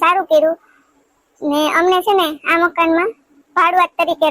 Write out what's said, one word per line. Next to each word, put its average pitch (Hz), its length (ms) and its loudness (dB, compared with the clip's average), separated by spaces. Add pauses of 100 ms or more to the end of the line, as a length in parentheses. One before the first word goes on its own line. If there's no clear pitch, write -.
સારું 359 280 0
કર્યું 320 260 2 (840)
ને, 294 200 -2 (180)
અમને 359 260 2
છે 415 140 2
ને 330 80 0 (240)
આ 330 140 2
મકાનમાં 339 460 -2 (440)
ભાડુઆત 349 420 2
તરીકે 320 340 0